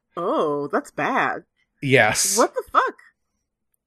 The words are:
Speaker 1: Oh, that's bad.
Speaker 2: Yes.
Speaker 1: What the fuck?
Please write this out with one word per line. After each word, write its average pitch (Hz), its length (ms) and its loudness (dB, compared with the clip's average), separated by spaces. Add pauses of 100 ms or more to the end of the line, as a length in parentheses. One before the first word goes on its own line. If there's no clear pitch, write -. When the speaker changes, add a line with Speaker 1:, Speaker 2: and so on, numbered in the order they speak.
(160)
Speaker 1:
Oh, 170 560 -4
that's 285 200 -4
bad. 147 520 -4 (380)
Speaker 2:
Yes. 127 560 2
Speaker 1:
What 254 160 2
the 494 180 -6
fuck? 480 240 0 (920)